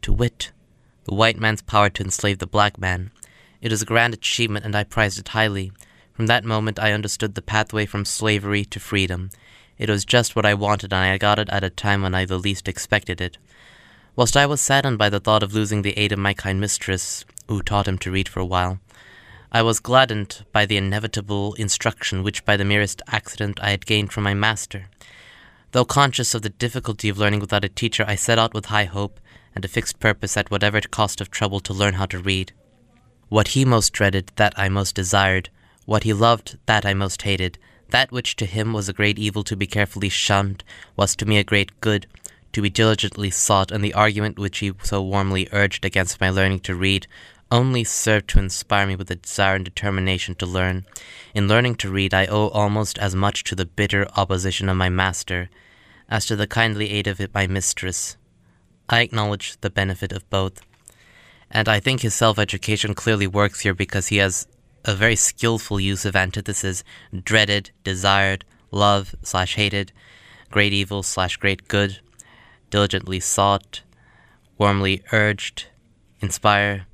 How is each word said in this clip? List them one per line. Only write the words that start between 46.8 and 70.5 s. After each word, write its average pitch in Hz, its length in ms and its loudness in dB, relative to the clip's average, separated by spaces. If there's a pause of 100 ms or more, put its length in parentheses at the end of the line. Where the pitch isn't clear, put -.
only 123 320 2
served 107 460 2
to - 100 8
inspire 98 460 0
me 98 100 -2
with 92 140 -8
a 92 60 -4
desire 95 400 0
and 95 100 -2
determination 95 680 -2
to - 100 -4
learn. 92 400 -2 (480)
In 101 140 0
learning 117 300 4
to 98 120 -6
read, 95 240 0
I 95 140 4
owe 107 220 2
almost 104 500 0
as 98 160 -2
much 101 300 0
to - 100 -4
the 92 100 2
bitter 101 500 0
opposition 95 540 0
of 92 80 2
my 92 120 2
master 92 600 -2 (580)
as 110 200 -2
to 113 80 -2
the 104 120 -2
kindly 107 440 -2
aid 104 160 -2
of 98 140 -4 (120)
my 98 140 0
mistress. - 680 -4 (720)
I 117 140 2
acknowledge 107 600 -2
the 101 100 -2
benefit 95 400 -2
of - 180 -10
both. 95 320 -2 (880)
And 107 180 2
I 107 120 4
think 131 220 0
his 110 120 -2
self-education 107 800 2
clearly 101 340 0
works 104 340 0
here 98 120 0
because 95 340 -2
he 104 100 2
has 98 300 2 (380)
a 104 100 0
very 113 200 4
skillful 113 640 0
use 98 260 -2
of 95 100 -2
antithesis, 95 680 -2 (400)
dreaded, 104 480 2 (120)
desired, 95 640 0 (260)
love 101 520 2
slash 92 320 -2
hated, 101 360 -2 (600)